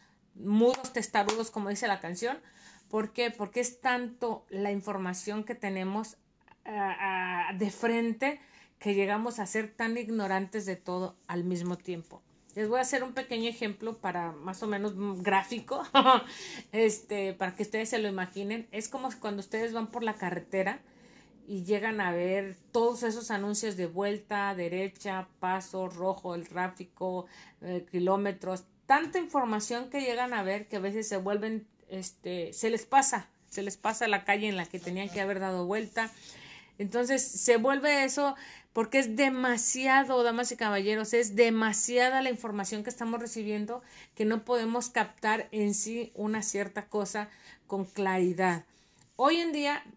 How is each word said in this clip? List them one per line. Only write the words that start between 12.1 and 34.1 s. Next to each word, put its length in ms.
Les 120
voy 120
a 20
hacer 220
un 100
pequeño 340
ejemplo 500
para 340
más 320
o 40
menos, 280
mm, 260
gráfico, 640
<laughs> 320
este, 640
para 220
que 80
ustedes 260
se 100
lo 100
imaginen. 640
Es 180
como 200
cuando 200
ustedes 320
van 160
por 160
la 120
carretera 680
y 160
llegan 380
a 100
ver 460
todos 320
esos 260
anuncios 480
de 80
vuelta, 720
derecha, 720
paso, 480
rojo, 460
el 160
tráfico, 800
eh, 280
kilómetros, 720
tanta 320
información 720
que 100
llegan 320
a 80
ver 260
que 100
a 20
veces 280
se 100
vuelven, 500
este, 640
se 200
les 140
pasa, 440
se 140
les 160
pasa 300
la 180